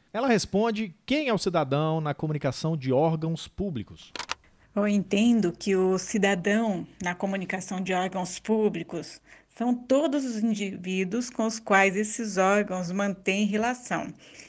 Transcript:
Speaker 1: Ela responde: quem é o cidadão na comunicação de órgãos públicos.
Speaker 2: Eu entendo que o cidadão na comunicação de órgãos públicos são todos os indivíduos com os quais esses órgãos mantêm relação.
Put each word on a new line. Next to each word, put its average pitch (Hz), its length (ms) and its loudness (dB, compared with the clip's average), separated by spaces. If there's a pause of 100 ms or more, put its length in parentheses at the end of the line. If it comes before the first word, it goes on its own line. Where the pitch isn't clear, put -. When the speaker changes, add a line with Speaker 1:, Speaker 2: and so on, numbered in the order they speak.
(120)
Speaker 1:
Ela 247 160 0
responde: 214 680 2 (100)
quem 285 240 0
é 226 60 2
o 190 40 0
cidadão 156 640 0
na 147 140 -2
comunicação 151 600 -2
de 131 160 -2
órgãos 160 540 0
públicos. 143 680 -8 (640)
Speaker 2:
Eu 208 140 2
entendo 208 640 2
que 196 240 0
o 185 220 2
cidadão 202 880 0 (160)
na 180 120 -4
comunicação 185 680 -6
de 185 100 -2
órgãos 185 460 -2
públicos 190 840 -2 (340)
são 240 200 0
todos 277 500 0
os 226 180 -4
indivíduos 196 880 -2
com - 160 -4
os 226 140 -4
quais 196 380 4
esses 214 420 -4
órgãos 190 520 2
mantêm 196 540 0
relação. 214 680 -2 (380)